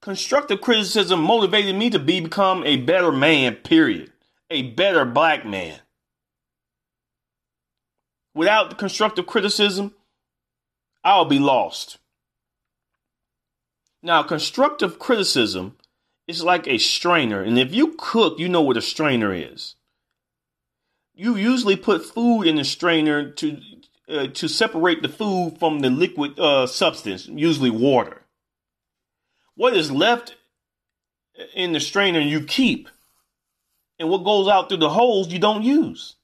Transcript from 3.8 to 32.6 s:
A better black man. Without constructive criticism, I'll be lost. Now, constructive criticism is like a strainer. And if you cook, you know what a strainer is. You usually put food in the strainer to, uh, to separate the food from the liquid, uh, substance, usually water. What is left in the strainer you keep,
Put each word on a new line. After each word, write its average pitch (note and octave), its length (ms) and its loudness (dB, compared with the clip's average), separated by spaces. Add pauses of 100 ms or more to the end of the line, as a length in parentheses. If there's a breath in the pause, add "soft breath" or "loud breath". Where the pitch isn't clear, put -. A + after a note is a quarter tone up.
A D3 140 -4
better D3+ 420 0
black C#3+ 400 2
man. F2+ 320 -8 (2500)
Without F#3+ 460 0
constructive G3+ 480 -2
criticism, G3+ 680 -2 (1080)
I'll F#3 220 4
be C#3 120 2
lost. C3 640 -2 (2000)
Now, E3 220 0
constructive F#3 720 -2
criticism A2+ 800 -2 (520)
is E3 160 -10
like E3+ 240 0
a B2+ 120 0
strainer. B2+ 640 0
And A#2 160 0
if C3 160 0
you D#4+ 200 2
cook, - 440 0
you F3 100 -4
know F3 140 2
what B2+ 140 0
a A2 40 -4
strainer A#2+ 500 -2
is. D#2 440 -10 (1400)
You A3+ 220 -2
usually G#3+ 400 2
put F#3+ 280 0
food A#3 400 0
in D#3+ 120 2
the D3 80 0
strainer D3+ 680 0
to, D3 280 -6 (480)
uh, C#3+ 200 -4
to C3+ 200 -8
separate E3+ 540 0
the C3+ 80 -6
food F#3 500 -4
from D#3 200 0
the C3+ 100 0
liquid, C#3+ 500 -4
uh, C#3+ 280 2
substance, A#2+ 600 -4
usually D3 440 0
water. A#2+ 500 0 (1300)
What A#3+ 200 2
is D#3 160 0
left G#3+ 440 0 (1200)
in F3+ 180 -4
the D3+ 60 -2
strainer F#3+ 400 0
you D3 220 -2
keep, - 480 -2 (1080)